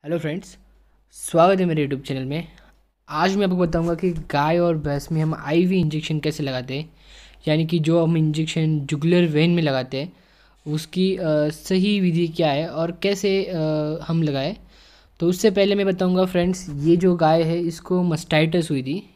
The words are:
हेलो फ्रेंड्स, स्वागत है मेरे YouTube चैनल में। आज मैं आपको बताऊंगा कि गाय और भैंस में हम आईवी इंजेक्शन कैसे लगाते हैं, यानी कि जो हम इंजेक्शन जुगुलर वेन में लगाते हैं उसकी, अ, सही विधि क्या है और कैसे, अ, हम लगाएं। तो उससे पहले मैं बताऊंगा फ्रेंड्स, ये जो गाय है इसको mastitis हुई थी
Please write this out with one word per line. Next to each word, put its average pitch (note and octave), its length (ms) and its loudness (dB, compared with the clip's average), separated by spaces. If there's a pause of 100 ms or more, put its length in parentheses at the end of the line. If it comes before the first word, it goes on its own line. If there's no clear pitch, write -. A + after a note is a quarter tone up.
हेलो E3+ 120 -4
फ्रेंड्स, D#3+ 400 -8 (540)
स्वागत F#3 480 4
है F#3 60 2
मेरे D#3 220 0
YouTube C#3 200 -6
चैनल C3 180 -6
में। D#3+ 220 -6 (640)
आज F3 260 0
मैं G3+ 80 2
आपको F#3 140 0
बताऊंगा E3+ 360 0
कि F3+ 180 -2
गाय D#3 480 -2
और E3+ 180 2
भैंस C#3+ 340 -4
में D#3+ 100 0
हम D#3 120 0
आईवी E3+ 460 0
इंजेक्शन D#3 400 -2
कैसे D3+ 240 -4
लगाते B2+ 300 -6
हैं, D3+ 160 -8 (580)
यानी D#3+ 180 2
कि E3 140 0
जो E3 240 2
हम E3 140 2
इंजेक्शन D#3 600 0
जुगुलर D#3+ 460 2
वेन D#3 260 2
में E3+ 120 2
लगाते C3 340 -2
हैं E3+ 160 -8 (540)
उसकी, F3+ 480 -2
अ, F#3 60 -8 (280)
सही G3 500 0
विधि F3 280 2
क्या D#3+ 240 0
है D#3 180 -2
और E3 340 -6
कैसे, G3 420 0
अ, F#3 120 -6 (500)
हम E3 160 0
लगाएं। D3 320 -2 (640)
तो E3 80 0
उससे F#3 240 2
पहले G3+ 240 2
मैं G3+ 100 0
बताऊंगा F#3 400 2
फ्रेंड्स, F3+ 440 -2
ये D3 260 2
जो F3+ 200 4
गाय D#3+ 280 4
है E3+ 180 0
इसको F3 420 -2
mastitis D#3+ 680 0
हुई C3+ 120 -2
थी D3+ 320 -6